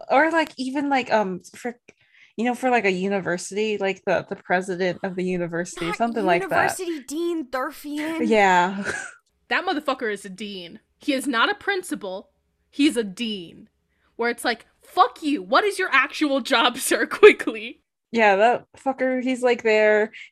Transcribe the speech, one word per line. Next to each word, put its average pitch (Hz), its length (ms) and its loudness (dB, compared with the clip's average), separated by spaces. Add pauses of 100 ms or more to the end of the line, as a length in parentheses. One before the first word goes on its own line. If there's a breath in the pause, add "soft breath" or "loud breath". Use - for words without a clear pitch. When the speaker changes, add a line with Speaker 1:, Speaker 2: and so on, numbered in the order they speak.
Speaker 1:
or, 311 220 4
like, 320 260 0
even, 269 320 -4
like, 262 220 0
um, 190 300 0 (140)
for, - 240 -12 (560 soft breath)
you 220 100 -2
know, 247 100 0
for, 254 140 -2
like, 233 160 2
a 196 60 2
university, 190 840 -4
like, 190 280 -4
the, 160 240 0
the 196 60 -10
president 185 680 -4
of 185 120 -6
the 185 80 -4
university, 175 640 -4
Speaker 2:
Not 165 100 -4
Speaker 1:
something 226 280 -2
like 175 240 2
that. - 300 0
Speaker 2:
University 330 260 -8
Dean 330 420 -6
Thurfian. 294 800 -6
Speaker 1:
Yeah. 196 600 4
<laughs> - 40 -4 (560 loud breath)
Speaker 3:
That 294 160 -2
motherfucker 269 480 -4
is 202 120 -10
a 202 40 -14
dean. 185 500 -14 (200)
He 285 140 -4
is 262 120 -4
not 254 240 2
a 403 60 -2
principal. 214 760 -8 (400)
He's 277 260 2
a 233 80 0
dean. 202 640 -10 (480)
Where 233 140 -2
it's 233 160 -6
like, 233 220 -4 (160)
"Fuck - 400 2
you. 285 180 -2
What 247 220 2
is 403 160 -2
your 370 120 -2
actual 277 500 2
job, 240 360 2
<laughs> - 0 -
sir?" 233 300 0
Quickly. 247 720 4 (300)
Speaker 1:
Yeah, 214 240 4
that 226 300 4 (120)
fucker, 254 460 -2
he's, 254 180 -2
like, 240 220 2
there. 214 480 4 (200 loud breath)